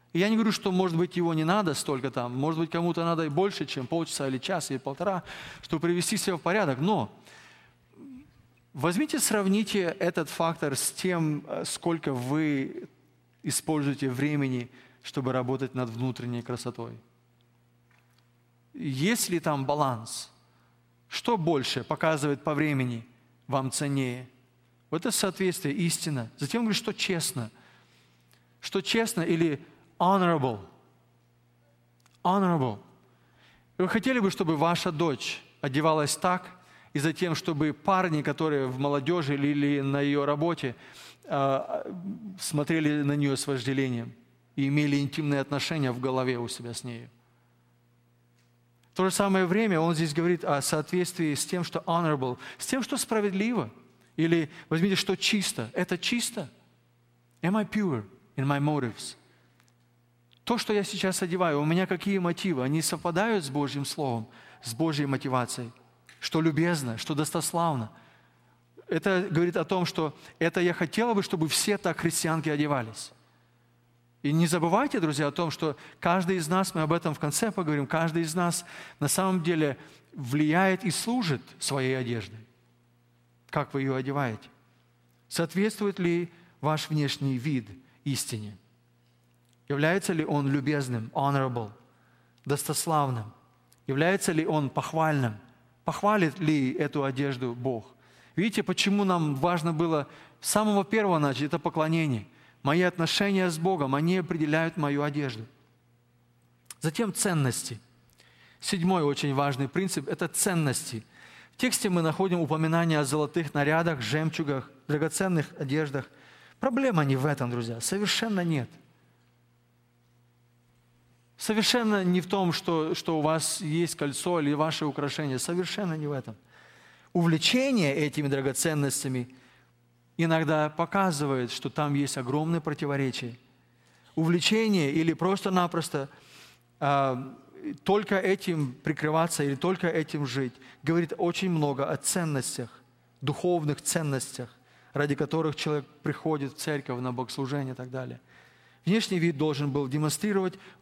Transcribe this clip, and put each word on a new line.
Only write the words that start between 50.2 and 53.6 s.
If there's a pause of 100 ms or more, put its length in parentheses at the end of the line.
о
соответствии
с
тем,
что
honorable, (220)
с
тем,
что
справедливо. (460)